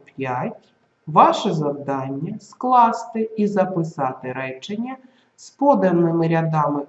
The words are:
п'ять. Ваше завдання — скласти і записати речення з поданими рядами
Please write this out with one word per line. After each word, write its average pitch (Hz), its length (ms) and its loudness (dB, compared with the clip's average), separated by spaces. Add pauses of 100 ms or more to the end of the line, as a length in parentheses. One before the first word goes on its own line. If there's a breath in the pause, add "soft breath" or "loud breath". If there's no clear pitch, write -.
п'ять. 131 680 -8 (340)
Ваше 220 460 4
завдання — 139 880 -4
скласти 233 960 0
і 208 100 0
записати 147 840 -2
речення 185 640 -8 (400 soft breath)
з - 140 -20
поданими 175 800 2
рядами 156 600 0